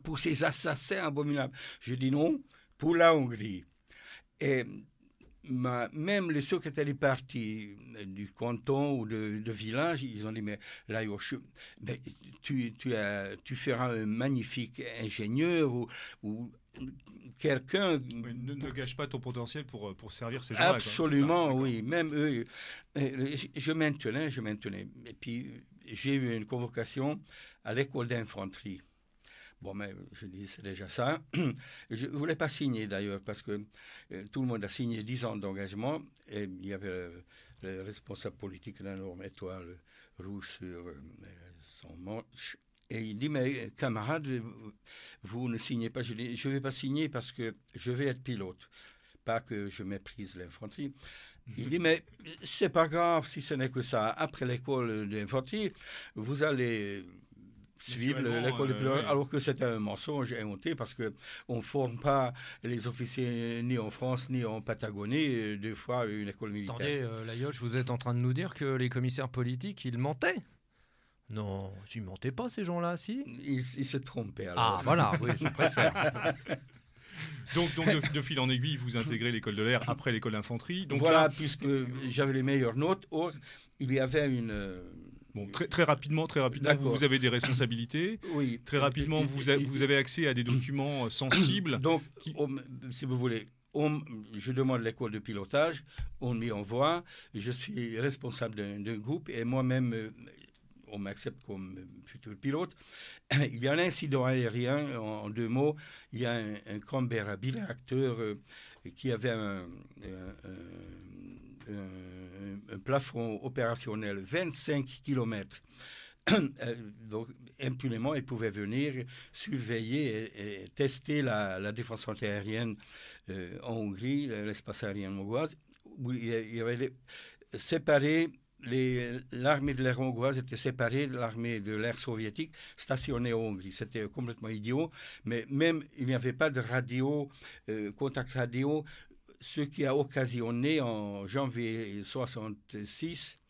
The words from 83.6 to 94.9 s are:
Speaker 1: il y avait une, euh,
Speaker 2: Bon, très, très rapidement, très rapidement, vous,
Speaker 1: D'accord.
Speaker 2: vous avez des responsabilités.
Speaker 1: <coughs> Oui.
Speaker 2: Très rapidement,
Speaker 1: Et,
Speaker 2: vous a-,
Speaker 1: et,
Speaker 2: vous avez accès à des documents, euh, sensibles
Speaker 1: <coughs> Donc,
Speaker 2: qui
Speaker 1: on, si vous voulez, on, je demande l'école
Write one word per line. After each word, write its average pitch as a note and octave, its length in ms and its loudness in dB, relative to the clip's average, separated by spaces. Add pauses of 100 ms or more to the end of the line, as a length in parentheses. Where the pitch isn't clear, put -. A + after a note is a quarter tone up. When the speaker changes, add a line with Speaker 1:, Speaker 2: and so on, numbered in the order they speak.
Speaker 1:
il C3 140 2
y C3+ 60 6
avait C#3 280 4
une, A#2 240 2
euh, G2 320 -4 (500)
Speaker 2:
Bon, G2+ 140 -6
très, G#2 200 -2
très - 160 6
rapidement, D3+ 440 4
très D3+ 120 2
rapidement, C#3 320 4
vous, C#3+ 60 8
Speaker 1:
D'accord. C3+ 180 4
Speaker 2:
vous C3 80 4
avez C3+ 160 8
des B2+ 100 6
responsabilités. B2+ 960 2
Speaker 1:
<coughs> F3 80 -4
Oui. C3 320 2
Speaker 2:
Très C#3+ 120 0
rapidement, C#3+ 440 4
Speaker 1:
Et, D3+ 40 6
Speaker 2:
vous C3+ 240 0
a-, C#3 60 8
Speaker 1:
et, C#3+ 80 4
Speaker 2:
vous C3+ 180 0
avez C#3 140 6
accès C#3 320 4
à C3+ 60 4
des A#2+ 100 4
documents, C3+ 600 2
euh, A2+ 40 0
sensibles D3+ 720 4
Speaker 1:
<coughs> - 20 -2
Donc, D#3 220 6 (160)
Speaker 2:
qui D#3 180 -6
Speaker 1:
on, C#3+ 180 0 (360)
si B2 140 -6
vous B2+ 120 0
voulez, A#2 300 0 (260)
on, D3+ 280 2 (320)
je G#2+ 180 -4
demande B2+ 300 4
l'école A2+ 300 -2